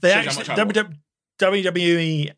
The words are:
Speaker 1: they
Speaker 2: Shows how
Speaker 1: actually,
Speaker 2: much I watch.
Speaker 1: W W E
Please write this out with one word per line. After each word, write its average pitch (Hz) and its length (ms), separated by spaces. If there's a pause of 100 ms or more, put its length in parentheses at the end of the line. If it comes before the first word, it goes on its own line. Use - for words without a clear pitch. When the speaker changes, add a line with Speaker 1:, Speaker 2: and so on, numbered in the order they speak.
Speaker 1:
they 180 80
Speaker 2:
Shows 190 40
how 208 60
Speaker 1:
actually, 139 200
Speaker 2:
much - 100
I 143 140 (180)
watch. 214 80 (500)
Speaker 1:
W 190 240
W 175 340
E 160 400